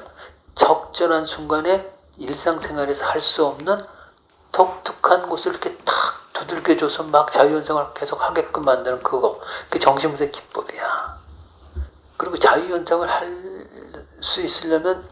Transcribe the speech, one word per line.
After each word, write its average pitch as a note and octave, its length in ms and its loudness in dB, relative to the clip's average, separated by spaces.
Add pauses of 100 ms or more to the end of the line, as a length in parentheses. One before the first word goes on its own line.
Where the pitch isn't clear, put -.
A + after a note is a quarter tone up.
(560)
적절한 D#3+ 720 2
순간에 D#3 640 -2 (260)
일상생활에서 C#3+ 880 -2
할 D3+ 160 0
수 - 240 2
없는 D#3+ 380 -2 (680)
독특한 - 760 2
곳을 E3+ 240 -2
이렇게 - 280 -6
탁 - 160 -2 (380)
두들겨줘서 D#3+ 680 0
막 D3+ 280 4
자유현상을 D3+ 600 2
계속 D3 280 -6
하게끔 D#3+ 440 -2
만드는 B2+ 380 0
그거. - 360 0 (260)
그게 - 140 -4
정신분석 C#3+ 520 2
기법이야. - 880 -8 (1000)
그리고 F3 200 -6
자유현상을 E3+ 720 0
할 F3+ 560 -6 (560)
수 - 200 -2
있으려면 E3 720 0